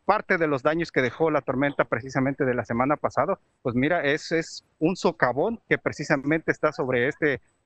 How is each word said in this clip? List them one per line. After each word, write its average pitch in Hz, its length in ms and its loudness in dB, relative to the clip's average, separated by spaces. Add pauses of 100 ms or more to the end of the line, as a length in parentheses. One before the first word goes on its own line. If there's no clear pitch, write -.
parte 196 320 2
de 160 80 2
los 143 160 0
daños 156 280 0
que 139 120 2
dejó 156 280 0
la 147 120 0
tormenta 143 420 0
precisamente 135 640 -2
de 123 80 2
la 120 100 0
semana 127 320 0
pasada, 143 420 -2 (220)
pues 120 140 -2
mira, 151 280 2
es, 143 300 -2
es - 320 -4 (140)
un 175 180 0
socavón 165 720 0
que 151 80 2
precisamente 147 760 -2
está 151 200 0
sobre 127 360 0
este 147 340 -2 (240)